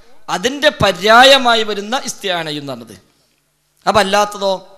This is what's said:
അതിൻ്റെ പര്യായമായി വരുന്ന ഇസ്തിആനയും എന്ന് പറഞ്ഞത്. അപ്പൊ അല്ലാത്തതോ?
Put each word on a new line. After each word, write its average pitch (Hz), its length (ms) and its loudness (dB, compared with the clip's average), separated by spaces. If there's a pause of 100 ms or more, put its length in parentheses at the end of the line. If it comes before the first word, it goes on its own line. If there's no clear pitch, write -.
(280)
അതിൻ്റെ 254 400 -2 (140)
പര്യായമായി 226 800 4
വരുന്ന 208 320 -6 (100)
ഇസ്തിആനയും 165 580 -8
എന്ന് 139 100 -10
പറഞ്ഞത്. 113 240 -16 (920)
അപ്പൊ 202 160 2
അല്ലാത്തതോ? 202 480 -2 (260)